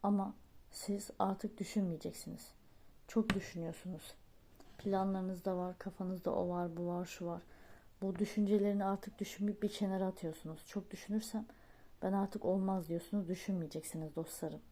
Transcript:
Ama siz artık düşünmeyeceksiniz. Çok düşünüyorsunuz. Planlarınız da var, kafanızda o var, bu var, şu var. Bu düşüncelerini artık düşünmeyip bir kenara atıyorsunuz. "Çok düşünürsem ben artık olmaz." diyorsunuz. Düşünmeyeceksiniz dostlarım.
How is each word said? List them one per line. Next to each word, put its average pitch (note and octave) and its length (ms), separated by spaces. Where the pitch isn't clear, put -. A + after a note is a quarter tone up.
Ama G3+ 320
siz - 480
artık G3 400
düşünmeyeceksiniz. - 920
Çok A3 260
düşünüyorsunuz. E3+ 800
Planlarınız F#3+ 680
da F#3 120
var, F3+ 220
kafanızda F#3 560
o F3 140
var, F3 280
bu F3 100
var, F3 200
şu - 200
var. E3+ 160
Bu F#3+ 160
düşüncelerini G3+ 680
artık G3 340
düşünmeyip G3+ 440
bir G3+ 60
kenara F#3+ 380
atıyorsunuz. D#3+ 600
"Çok - 240
düşünürsem G#3+ 560
ben F#3+ 100
artık G3 320
olmaz." F#3+ 440
diyorsunuz. E3+ 400
Düşünmeyeceksiniz E3 880
dostlarım. D#3+ 440